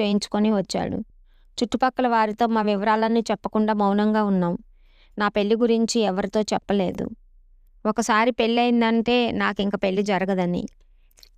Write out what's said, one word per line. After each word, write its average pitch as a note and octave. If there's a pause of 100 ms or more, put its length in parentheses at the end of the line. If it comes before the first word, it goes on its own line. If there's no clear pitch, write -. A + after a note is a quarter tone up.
చేయించుకొని G#3
వచ్చాడు. F#3 (680)
చుట్టుపక్కల B3+
వారితో A3
మా A3
వివరాలన్నీ G#3+
చెప్పకుండా G#3+
మౌనంగా G#3
ఉన్నాం. F#3 (600)
నా G#3
పెళ్లి G#3
గురించి A3+
ఎవరితో G3
చెప్పలేదు. G3 (800)
ఒకసారి A3+
పెళ్ళయిందంటే A#3
నాకింక G3+
పెళ్లి G3
జరగదని, F#3 (720)